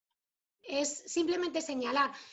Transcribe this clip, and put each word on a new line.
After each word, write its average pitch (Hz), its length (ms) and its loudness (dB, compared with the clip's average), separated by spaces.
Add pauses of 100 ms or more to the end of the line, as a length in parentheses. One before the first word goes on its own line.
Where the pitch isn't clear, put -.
(600)
Es 277 460 -2
simplemente 339 540 2
señalar. 262 500 0 (220)